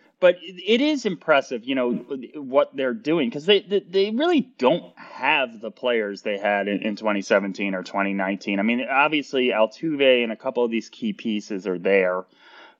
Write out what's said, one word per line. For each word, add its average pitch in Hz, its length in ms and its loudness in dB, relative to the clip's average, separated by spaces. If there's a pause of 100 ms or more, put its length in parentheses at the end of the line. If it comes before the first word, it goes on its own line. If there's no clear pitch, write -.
(180)
But 180 220 6
it, 180 240 -16
it 220 160 2
is 294 240 0
impressive, 139 600 0
you 135 100 -4
know, 123 180 0 (420)
what 143 420 0
they're 131 180 -2
doing, 123 360 -2
'cause 147 140 -8
they, 196 160 4
they, 190 200 0
they 196 300 0
really 294 460 0
don't 127 400 0
have 127 640 -2
the 107 120 -8
players 110 500 -2
they 104 160 -4
had 101 300 0
in, 101 140 -2
in 104 120 -4
twenty 101 280 -2
seventeen 101 520 0
or 92 80 -6
twenty 98 320 -4
nineteen. 98 460 -2
I - 20 0
mean, 117 260 0
obviously 135 600 0
Altuve 127 760 2
and 113 80 -2
a 110 60 -6
couple 123 280 -2
of 120 60 -2
these 113 180 -4
key 110 240 -6
pieces 104 540 -6
are 92 120 -2
there, 92 460 2 (560)